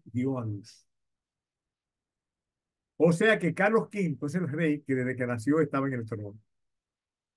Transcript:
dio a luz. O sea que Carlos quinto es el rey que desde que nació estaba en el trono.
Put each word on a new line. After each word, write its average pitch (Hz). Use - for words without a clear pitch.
dio 127
a 117
luz. 101
O 165
sea 208
que 170
Carlos 214
quinto 151
es 147
el 175
rey 151
que 135
desde 127
que 123
nació 123
estaba 139
en 135
el 117
trono. 107